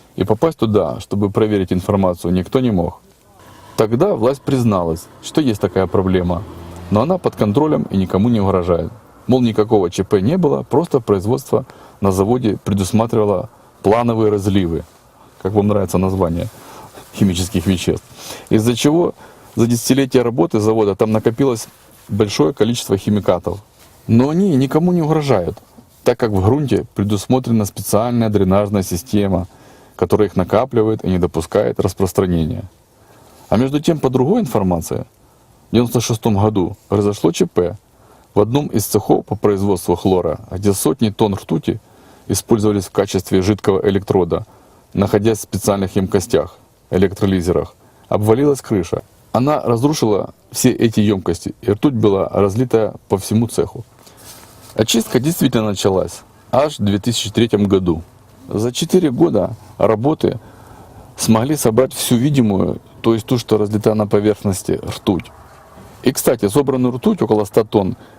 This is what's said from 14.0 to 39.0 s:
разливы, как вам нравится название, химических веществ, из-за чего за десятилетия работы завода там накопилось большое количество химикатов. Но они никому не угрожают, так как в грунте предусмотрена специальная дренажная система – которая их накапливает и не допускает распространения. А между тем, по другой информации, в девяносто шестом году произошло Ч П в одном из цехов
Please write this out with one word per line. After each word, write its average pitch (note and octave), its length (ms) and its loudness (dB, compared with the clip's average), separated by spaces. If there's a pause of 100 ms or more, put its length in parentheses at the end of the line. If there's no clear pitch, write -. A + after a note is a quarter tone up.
разливы, F#2+ 540 0 (560)
как F#2+ 100 -4
вам G#2 160 2
нравится G2 300 0
название, F#2 500 0 (680)
химических F#2 520 0
веществ, F#2 400 -2 (440)
из-за A2 240 2
чего D#3 420 0 (420)
за A2+ 100 2
десятилетия B2+ 540 2
работы A#2+ 400 0
завода G#2+ 340 2
там A2 160 0
накопилось A#2 560 0 (400)
большое A2 460 0
количество A2+ 440 0
химикатов. F#2+ 640 0 (480)
Но A#2+ 220 4
они F3 260 2
никому D3+ 380 2
не F3 80 0
угрожают, C#3 560 0 (480)
так A#2+ 120 2
как A2+ 140 0
в F#2+ 100 2
грунте A#2 440 0 (100)
предусмотрена G#2+ 680 0
специальная A2+ 640 -2
дренажная G2 540 2
система – F#2 640 -2 (480)
которая G2+ 320 2
их - 80 -10
накапливает A2 720 0
и - 20 -2
не F#2 120 0
допускает F#2 600 0
распространения. F#2 840 -2 (840)
А - 80 2
между C3+ 240 0
тем, D#3+ 180 0
по C#3 120 0
другой C3+ 320 2
информации, - 640 -2 (680)
в - 20 -2
девяносто A#2 280 2
шестом A2+ 360 0
году G#2 380 0 (140)
произошло G#2 420 0
Ч F3 140 -2
П F2+ 320 -2 (560)
в G#2 80 2
одном B2+ 260 0
из - 160 -2
цехов - 420 0